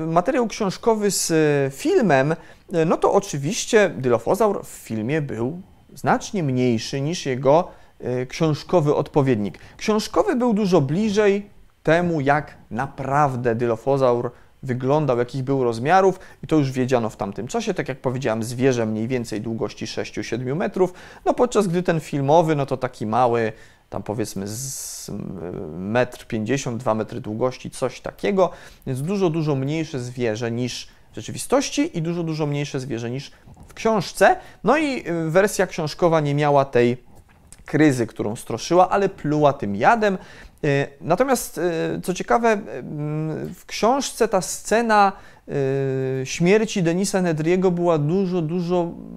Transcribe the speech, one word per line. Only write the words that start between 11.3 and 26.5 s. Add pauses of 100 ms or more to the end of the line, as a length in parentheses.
temu,
jak (160)
naprawdę
Dilophosaur (320)
wyglądał,
jakich
był
rozmiarów (240)
i
to
już
wiedziano
w
tamtym
czasie.
Tak
jak
powiedziałem,
zwierzę
mniej
więcej
długości
sześciu,
siedmiu
metrów, (320)
no
podczas
gdy
ten
filmowy,
no
to
taki
mały, (400)
tam
powiedzmy
z,
m,
metr
pięćdziesiąt,